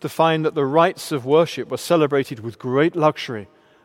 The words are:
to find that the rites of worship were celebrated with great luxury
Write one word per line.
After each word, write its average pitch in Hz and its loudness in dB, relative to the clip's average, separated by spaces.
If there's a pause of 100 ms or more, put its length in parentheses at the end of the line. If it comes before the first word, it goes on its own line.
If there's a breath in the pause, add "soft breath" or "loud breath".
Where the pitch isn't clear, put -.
to 147 -6
find 160 2
that 156 0
the 143 0
rites 160 0
of 127 -4
worship 143 2
were 127 -6
celebrated 143 0
with 113 -10
great 147 0
luxury 139 -2 (380 soft breath)